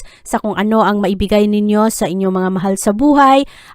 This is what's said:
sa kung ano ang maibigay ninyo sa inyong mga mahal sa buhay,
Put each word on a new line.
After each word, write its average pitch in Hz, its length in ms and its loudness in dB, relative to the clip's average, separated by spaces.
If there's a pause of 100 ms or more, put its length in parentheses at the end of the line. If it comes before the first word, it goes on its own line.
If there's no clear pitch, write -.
(240)
sa - 160 -4
kung 208 160 -6
ano 214 240 0
ang 202 240 0
maibigay 202 480 0
ninyo 208 400 0
sa 214 160 -4
inyong 190 240 -2
mga 185 220 -2
mahal 190 260 -2
sa 208 160 0
buhay, 277 480 4 (320)